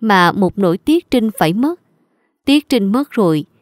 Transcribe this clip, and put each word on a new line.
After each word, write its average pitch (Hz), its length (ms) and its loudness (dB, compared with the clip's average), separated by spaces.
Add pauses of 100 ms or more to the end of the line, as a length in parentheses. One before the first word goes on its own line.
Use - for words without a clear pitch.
mà 185 320 2
một 185 260 -2
nỗi 180 200 0
Tiết - 320 -2
Trinh 226 280 0
phải 165 140 0
mất. 277 280 -4 (640)
Tiết 285 240 0
Trinh 196 240 -2
mất 269 180 -4
rồi, 160 340 0 (180)